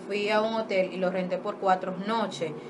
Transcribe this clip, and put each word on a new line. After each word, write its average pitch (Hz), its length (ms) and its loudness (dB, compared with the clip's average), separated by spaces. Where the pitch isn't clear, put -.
fui 208 220 -2
a 214 120 4
un 226 140 2
hotel 202 380 2
y 180 40 -8
lo 185 140 2
renté 185 280 0
por 208 180 -4
cuatro 185 380 2
noches. 196 440 -2